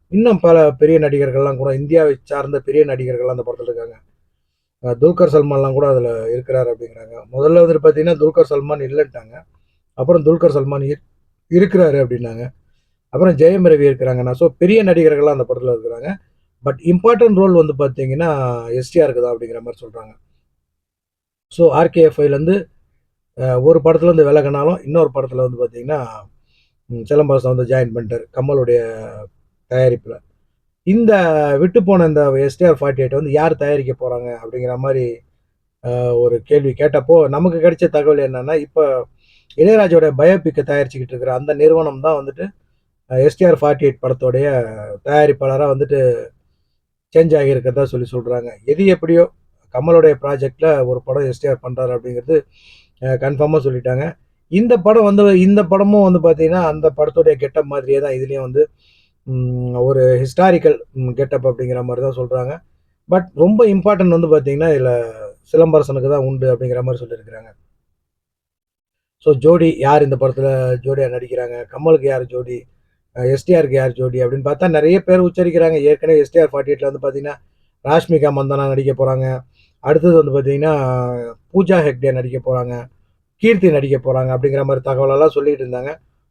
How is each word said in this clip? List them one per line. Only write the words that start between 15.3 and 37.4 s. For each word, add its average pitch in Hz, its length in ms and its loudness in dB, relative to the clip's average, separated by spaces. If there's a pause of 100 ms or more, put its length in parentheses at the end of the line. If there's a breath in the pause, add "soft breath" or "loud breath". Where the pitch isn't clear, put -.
அந்த 120 100 -2
படத்துல 123 260 -4
இருக்கிறாங்க. 117 340 -8 (560)
But 135 200 -4
இம்பார்ட்டன்ட் 214 520 4
ரோல் 190 160 4
வந்து 156 260 2
பாத்தீங்கன்னா, 139 520 -4 (400)
எஸ் 127 220 -8
டி 170 80 2
ஆருக்கு 127 220 0
தான் 120 140 -4
அப்படிங்கிற 117 240 -12
மாதிரி 117 200 -16
சொல்றாங்க. 110 320 -20 (1400)
So 165 180 4
ஆர் 160 180 2
கே 165 140 2
எஃப் 151 180 2
ஐ 147 60 2
ல - 20 2
இருந்து, 165 400 -2 (680)
அஹ், 127 240 -2
ஒரு 160 220 4
படத்துல 160 200 2
இருந்து 160 280 4
விலகினாலும், 143 520 0
இன்னொரு 147 300 0
படத்துல 127 340 -4
வந்து 123 100 -10
பாத்தீங்கன்னா, 120 420 -6 (840)
ம், 117 160 -12
சிலம்பரசன் 135 520 2
வந்து 127 220 -2
ஜாயின் 123 180 -2
பண்ணிட்டாரு 117 380 -8
கமலுடைய 131 480 0 (920)
தயாரிப்புல. 127 440 -2 (720)
இந்த 220 260 2 (460)
விட்டு 185 240 2
போன 180 240 2
இந்த 147 260 2
எஸ் 135 240 -2
டி 180 100 2
ஆர் 160 80 4
ஃபார்ட்டி 139 220 -4
எயிட் 131 180 -4
வந்து 147 160 -4
யார் 156 260 0
தயாரிக்க 143 360 -4
போறாங்க 123 440 -8
அப்படிங்கிற 123 400 -8
மாதிரி, 131 440 -4 (640)
அஹ், 123 340 -2
ஒரு 120 220 0
கேள்வி 139 360 0
கேட்டப்போ, 147 520 2
நமக்கு 165 300 -2